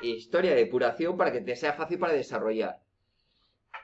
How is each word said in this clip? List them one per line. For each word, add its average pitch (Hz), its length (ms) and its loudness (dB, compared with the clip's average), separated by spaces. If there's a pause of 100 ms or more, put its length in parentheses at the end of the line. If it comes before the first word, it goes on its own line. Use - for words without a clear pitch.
historia 120 500 0
de 131 60 6
depuración 123 600 2
para 147 140 2
que 127 80 -2
te 120 160 -4
sea 147 180 -2
fácil 160 260 -4
para 170 140 0
desarrollar. 110 680 -2 (1040)